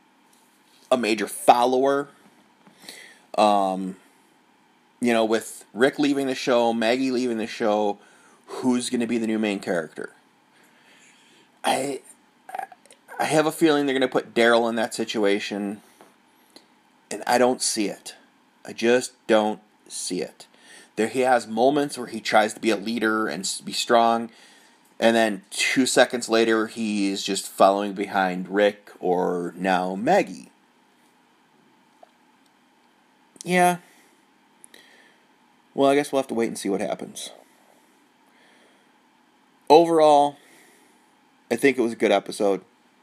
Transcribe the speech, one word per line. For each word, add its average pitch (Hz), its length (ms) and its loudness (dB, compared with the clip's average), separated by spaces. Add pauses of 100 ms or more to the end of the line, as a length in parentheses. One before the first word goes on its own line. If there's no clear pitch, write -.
(920)
a 127 60 2
major 107 300 -2
follower. 131 800 2 (1300)
Um, 95 600 0 (1040)
you 120 140 0
know, 113 120 2
with 107 480 -4
Rick 135 260 2
leaving 139 280 0
the 131 80 -4
show, 120 380 0
Maggie 123 380 0
leaving 123 260 -4
the 107 100 -6
show, 104 520 -2 (480)
who's 123 420 -4
gonna 120 180 -4
be 120 100 -4
the 113 100 -4
new 110 120 -2
main 104 200 -2
character? - 560 -8 (1500)
I, 135 360 -2 (1160)
I - 60 0
have 156 220 2
a 160 40 -2
feeling 147 340 2
they're 135 100 -2
gonna 131 120 0
put 127 280 -4
Daryl 117 340 4
in 113 60 -6
that 110 180 -4
situation, 104 880 -2 (1300)
and - 160 -8
I 123 120 0
don't 123 240 2
see 104 260 -2
it. - 280 -12 (500)
I 104 60 -16
just 117 420 0 (140)
don't 107 320 2 (280)
see - 340 -8
it. - 260 -14 (480)
There, 110 120 -2
he 127 140 -4
has 123 260 2
moments 139 500 0
where 120 100 -10
he 110 140 -10
tries 107 320 2
to - 60 -16
be 110 100 0
a 104 80 2
leader 110 500 -2
and 82 140 -6
s-, - 180 -8
be - 140 -14
strong, 117 560 2 (680)
and 113 160 4
then 107 340 2
two - 360 0
seconds 123 440 2
later, 113 380 2
he's 104 560 -4
just 98 260 -6
following 101 440 2
behind 95 540 -4
Rick 101 520 0
or 90 580 -2
now 92 380 -2
Maggie. 135 560 -2 (3000)
Yeah. 180 340 2 (2000)
Well, 139 160 2
I 139 60 2
guess 147 160 -2
we'll 135 100 0
have - 80 -8
to 120 40 -6
wait 117 140 -2
and 113 100 -8
see 98 120 -6
what 98 100 -2
happens. - 520 -8 (2500)
Overall, 151 680 6 (1120)
I 117 60 -2
think 131 200 2
it 127 40 -2
was 117 100 0
a 110 60 -10
good 107 140 2
episode. 98 500 -2 (420)